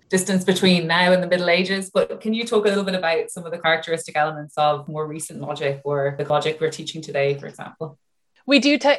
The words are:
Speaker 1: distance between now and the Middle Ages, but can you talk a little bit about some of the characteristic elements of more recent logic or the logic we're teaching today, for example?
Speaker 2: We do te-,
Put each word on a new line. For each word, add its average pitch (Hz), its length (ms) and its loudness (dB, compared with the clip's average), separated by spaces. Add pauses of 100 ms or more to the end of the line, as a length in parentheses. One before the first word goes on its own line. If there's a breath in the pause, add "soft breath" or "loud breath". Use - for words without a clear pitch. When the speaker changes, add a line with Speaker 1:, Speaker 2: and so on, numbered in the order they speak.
(100)
Speaker 1:
distance 185 340 0
between 185 420 4
now 180 280 4
and 180 80 4
the 170 40 -4
Middle 180 220 0
Ages, 190 400 0
but - 320 -2
can 220 140 -2
you 233 100 -4
talk 214 220 2
a - 20 4
little 196 160 0
bit 190 100 -2
about 165 360 -2
some 175 160 -12
of 160 60 -10
the 170 60 -6
characteristic 160 600 -2
elements 151 400 -4
of 147 280 0
more 156 200 -6
recent 151 340 -12
logic 143 420 -4
or 139 360 -2
the 147 80 -6
logic 151 340 0
we're 156 100 0
teaching 160 300 -10
today, 143 380 -2
for - 80 -16
example? - 520 -14 (480 soft breath)
Speaker 2:
We 277 120 6
do 285 200 4
te-, 285 200 4